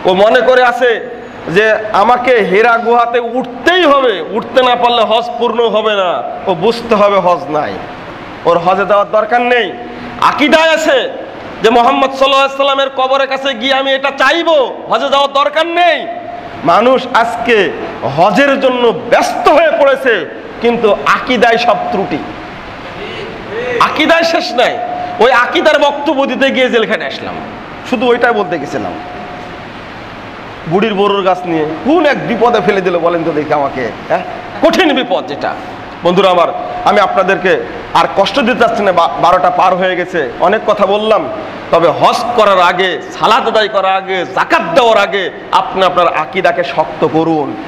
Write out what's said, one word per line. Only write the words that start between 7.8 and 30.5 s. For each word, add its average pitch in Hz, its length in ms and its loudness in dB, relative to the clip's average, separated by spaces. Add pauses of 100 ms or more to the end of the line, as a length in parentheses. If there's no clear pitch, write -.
ওর 170 140 4
হজে 185 280 2
যাওয়ার 202 240 2
দরকার 214 300 0
নেই। 240 320 0 (480)
আকীদায় 311 500 4
আছে 294 520 0 (400)
যে 220 80 6
মুহাম্মদ 262 400 2
সাল্লাল্লাহু 269 320 2
আলাইহি 269 140 -2
সাল্লামের 277 340 0
কবরের 262 380 0
কাছে 269 260 -4
গিয়ে 262 200 -2
আমি 269 180 0
এটা 269 180 -2
চাইবো, 285 640 2 (140)
হজে 240 200 -2
যাওয়ার 277 240 2
দরকার 294 340 0
নেই। 339 400 0 (580)
মানুষ 233 500 4
আজকে 233 560 0 (460)
হজের 254 440 4
জন্য 247 400 2 (100)
ব্যস্ত - 380 2
হয়ে 311 300 4
পড়েছে, 262 640 0 (180)
কিন্তু 233 360 2 (100)
আকীদায় 226 520 2
সব - 180 2 (140)
ত্রুটি, 180 280 -4 (1600)
আকীদায় 330 420 2
শেষ 330 300 -2
নাই। 208 260 0 (420)
ওই 254 120 6
আকীদার 247 460 2
বক্তব্য 285 480 0
দিতে 254 240 0
গিয়ে 247 200 0
জেলখানে 208 360 -2
আসলাম, 95 280 -8 (560)
শুধু 247 160 -2
ওইটাই 240 260 2
বলতে 190 260 -2
গেছিলাম। 117 340 -6 (1800)